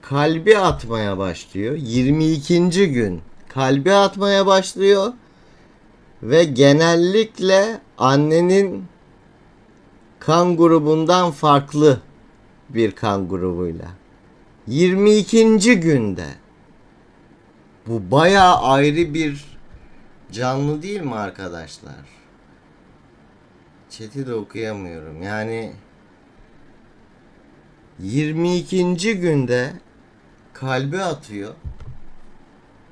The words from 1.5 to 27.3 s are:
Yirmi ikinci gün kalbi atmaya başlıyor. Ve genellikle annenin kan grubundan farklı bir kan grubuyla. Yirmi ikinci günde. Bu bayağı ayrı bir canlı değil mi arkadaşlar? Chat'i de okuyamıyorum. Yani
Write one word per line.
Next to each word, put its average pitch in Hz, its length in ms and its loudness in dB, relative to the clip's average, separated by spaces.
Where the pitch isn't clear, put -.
Yirmi 143 580 0
ikinci 170 600 0
gün 101 300 -2
kalbi 139 440 0
atmaya 196 540 2
başlıyor. 196 680 2
Ve 156 220 4
genellikle 175 1400 2
annenin 165 880 2
kan 175 360 2
grubundan 165 760 2
farklı 143 720 2
bir 113 240 -2
kan 98 360 -4
grubuyla. 87 600 -6
Yirmi 185 500 2
ikinci 220 640 4
günde. 110 460 -2
Bu 110 240 -6
bayağı 180 460 6
ayrı 147 580 0
bir 147 440 -6
canlı 135 500 -4
değil 202 180 -8
mi 135 140 -8
arkadaşlar? 87 800 -12
Chat'i 117 360 -12
de 120 80 -8
okuyamıyorum. 95 880 -10
Yani 107 500 -8